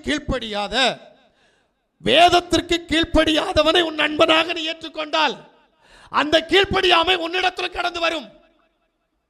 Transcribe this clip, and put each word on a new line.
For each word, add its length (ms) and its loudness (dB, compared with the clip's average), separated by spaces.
கீழ்ப்படியாத, 960 -2
வேதத்திற்கு 880 2
கீழ்ப்படியாதவனை 920 2
உன் 140 -2
நண்பனாக 580 0
நீ 180 -6
ஏற்றுக்கொண்டால், 680 -4
அந்த 400 0
கீழ்ப்படியாமை 640 2
உன்னிடத்தில் 560 -4
கடந்து 300 -6
வரும். 280 -4